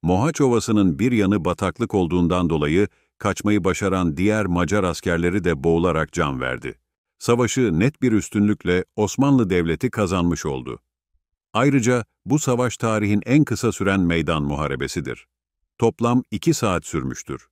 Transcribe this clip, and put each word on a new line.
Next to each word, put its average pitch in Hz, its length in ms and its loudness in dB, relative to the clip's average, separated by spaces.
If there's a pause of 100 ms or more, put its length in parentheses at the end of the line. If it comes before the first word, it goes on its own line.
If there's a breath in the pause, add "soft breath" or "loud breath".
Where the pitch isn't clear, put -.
Mohaç 95 380 0
Ovası'nın 107 580 2
bir 123 140 2
yanı 98 320 2
bataklık 90 500 -4
olduğundan 87 560 0
dolayı 80 380 2 (300)
kaçmayı 101 460 -2
başaran 92 520 0
diğer 104 300 0
Macar 90 380 0
askerleri 87 600 -2
de 78 200 -2
boğularak 82 480 2
can 71 280 -4
verdi. 64 380 -8 (400)
Savaşı 117 600 0
net 117 240 0
bir 123 100 2
üstünlükle 101 720 0 (120)
Osmanlı 120 540 2
Devleti 87 400 0
kazanmış 87 560 -2
oldu. 64 320 -6 (720)
Ayrıca 123 520 2 (220)
bu 139 120 2
savaş 123 380 -2
tarihin 107 500 0
en 139 180 4
kısa 113 280 -2
süren 98 280 0
meydan 82 420 0
muharebesidir. 69 840 -6 (520)
Toplam 120 520 0
iki 156 240 -2
saat 90 320 -2
sürmüştür. 67 640 -8